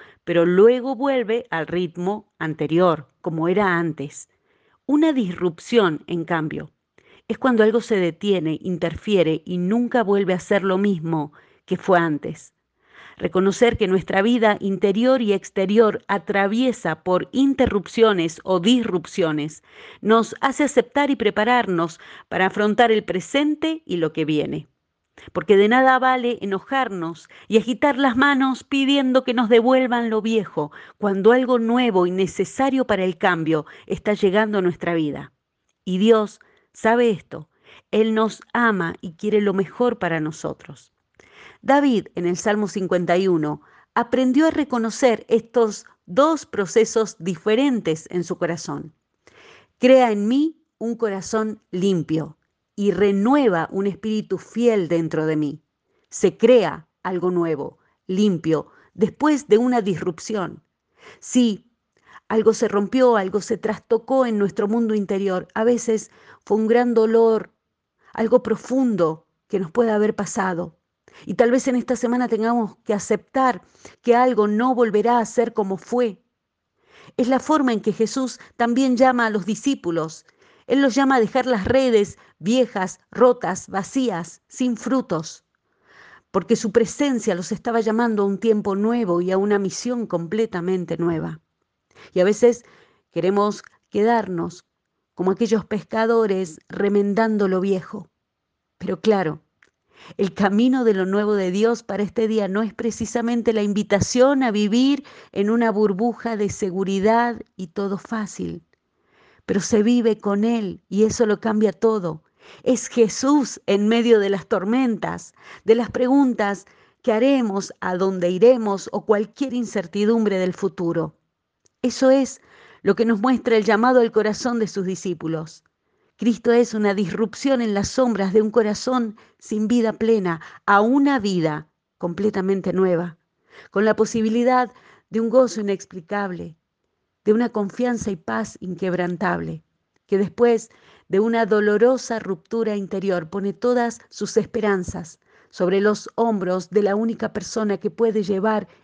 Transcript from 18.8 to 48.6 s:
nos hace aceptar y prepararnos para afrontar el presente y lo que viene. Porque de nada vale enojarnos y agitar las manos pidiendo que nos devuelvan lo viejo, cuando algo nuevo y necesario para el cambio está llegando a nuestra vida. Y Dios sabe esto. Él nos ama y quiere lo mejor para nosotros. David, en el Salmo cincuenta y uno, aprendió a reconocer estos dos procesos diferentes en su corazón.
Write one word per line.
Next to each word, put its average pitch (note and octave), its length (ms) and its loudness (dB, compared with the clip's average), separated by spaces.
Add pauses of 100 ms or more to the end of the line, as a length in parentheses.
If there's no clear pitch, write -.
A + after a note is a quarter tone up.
nos A3 400 2
hace C4+ 220 0
aceptar C#4+ 480 0
y C4+ 60 0
prepararnos G#3 800 0 (300)
para F3+ 180 0
afrontar G#3 460 2
el G#3+ 120 0
presente D4+ 800 -2
y F3+ 120 -6
lo D#3+ 160 -2
que D#3+ 120 -4
viene. D3 440 -4 (640)
Porque F3+ 240 2
de G3+ 100 6
nada C4 320 4
vale B3+ 440 0
enojarnos F#3+ 880 -6 (180)
y G#3 80 2
agitar B3 400 0
las B3+ 220 2
manos C4+ 460 2
pidiendo C4+ 600 2
que B3 80 -4
nos A#3+ 160 0
devuelvan A#3+ 600 4
lo A3 100 0
viejo, G3 520 -2 (260)
cuando G3 340 2
algo B3+ 260 2
nuevo A3+ 480 2
y F3+ 40 -2
necesario A#3+ 760 -2
para G3 160 0
el F#3 140 -2
cambio D#3+ 480 0 (220)
está F#3+ 260 -4
llegando G#3 460 0
a - 20 0
nuestra F3 320 -2
vida. C#3+ 400 -4 (540)
Y F#3 100 -4
Dios G#3+ 420 2 (360)
sabe A#3 340 2
esto. D#3+ 400 -6 (420)
Él A3 240 2
nos A3 280 -2 (100)
ama G#3 480 0
y F3+ 120 -14
quiere G#3 280 0
lo G3+ 140 0
mejor A#3 440 -2
para E3 220 -2
nosotros. D3+ 720 -10 (720)
David, C4 520 2
en F3 120 -4
el F3+ 100 0
Salmo G#3 320 -2
cincuenta F3 480 0
y F#3+ 100 2
uno, D3+ 360 0 (320)
aprendió B3+ 540 2
a - 20 2
reconocer A#3+ 800 -2
estos A3+ 560 0 (180)
dos C#4+ 400 2
procesos A3 720 -2
diferentes G#3 920 -2
en F3+ 120 -4
su E3+ 140 -8
corazón. D#3+ 560 -8 (840)